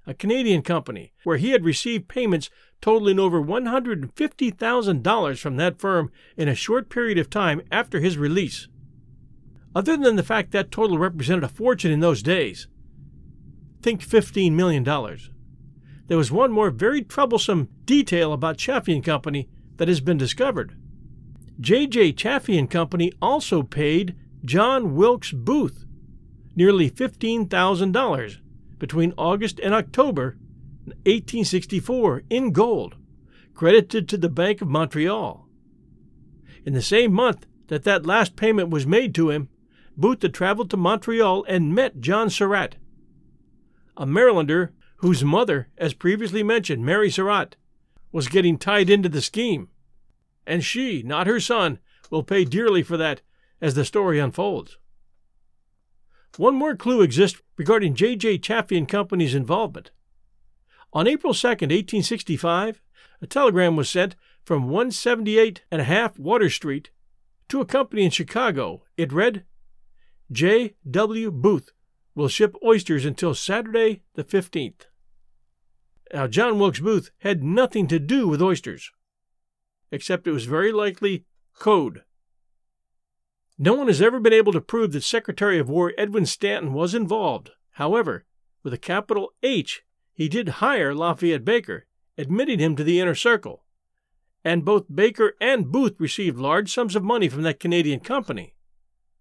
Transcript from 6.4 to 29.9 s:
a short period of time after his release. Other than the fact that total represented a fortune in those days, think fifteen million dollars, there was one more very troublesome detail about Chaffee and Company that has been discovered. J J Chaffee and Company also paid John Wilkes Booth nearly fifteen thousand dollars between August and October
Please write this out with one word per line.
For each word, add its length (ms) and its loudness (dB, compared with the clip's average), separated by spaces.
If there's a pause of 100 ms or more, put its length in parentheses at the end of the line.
a 60 0
short 340 -2
period 280 -2
of 120 0
time 320 0 (100)
after 300 -2
his 160 0
release. 500 -2 (1040)
Other 220 0
than 220 4
the 60 0
fact 280 -2
that 200 -2
total 260 0
represented 480 0
a 20 -4
fortune 440 0
in 100 0
those 200 2
days, 460 -2 (1120)
think 200 -2
fifteen 560 2
million 260 2
dollars, 460 -4 (800)
there 100 2
was 160 0
one 180 2
more 180 2
very 320 0
troublesome 680 0 (160)
detail 480 2
about 240 -2
Chaffee 360 -2
and 120 -2
Company 420 -2 (300)
that 100 0
has 140 2
been 160 2
discovered. 580 -2 (880)
J 260 4
J 240 4
Chaffee 460 -2
and 120 2
Company 520 -2
also 420 0
paid 540 0 (260)
John 520 2
Wilkes 360 4
Booth 540 -2 (720)
nearly 340 4
fifteen 580 -4
thousand 440 2
dollars 480 -2 (380)
between 400 -2
August 420 -2
and 140 0
October 640 0 (680)